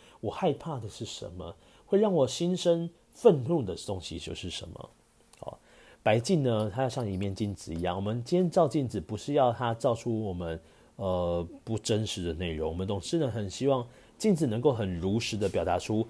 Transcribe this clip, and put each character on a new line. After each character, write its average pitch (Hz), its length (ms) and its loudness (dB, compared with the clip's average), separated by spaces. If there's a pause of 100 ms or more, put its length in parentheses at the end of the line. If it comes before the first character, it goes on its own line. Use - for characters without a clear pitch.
(200)
我 107 100 -4
害 170 220 0
怕 156 280 -6
的 107 100 -8
是 - 160 -10
什 101 260 -10
么？ 87 240 -12 (300)
会 196 120 2
让 208 160 4
我 139 140 6
心 175 280 0
生 170 340 2 (240)
愤 170 320 6
怒 156 180 2
的 92 100 -4 (140)
东 95 140 -4
西 82 180 -8
就 - 160 -8
是 92 140 -8
什 - 180 -8
么？ - 220 -14 (500)
哦， - 180 -10 (460)
白 110 160 6
镜 151 240 4
呢， 107 320 2
它 131 80 0
要 127 60 2
像 117 200 -4
一 95 60 -2
面 98 180 -2
镜 101 220 -2
子 - 180 -10
一 82 60 -4
样。 87 160 0
我 98 60 -4
们 110 240 -2
今 175 120 2
天 180 140 4
照 170 160 4
镜 143 180 0
子， 107 140 -4
不 107 160 -6
是 - 160 -6
要 131 220 4
它 120 220 -2
照 120 200 0
出 110 300 -4
我 95 80 -4
们， 85 260 -6 (380)
呃， 87 500 0 (160)
不 110 160 -4
真 110 260 0
实 95 180 -6
的 85 100 -2
内 87 180 -4
容。 78 180 -2
我 82 60 -4
们 95 100 -2
总 98 160 -2
是 - 160 -2
呢， 139 140 0
很 104 180 -6
希 131 180 -4
望 131 200 2 (300)
镜 214 180 4
子 156 100 2
能 113 140 0
够 139 140 6
很 95 260 -2
如 95 180 2
实 113 200 -4
的 101 100 2
表 92 160 0
达 87 160 2
出， 110 300 0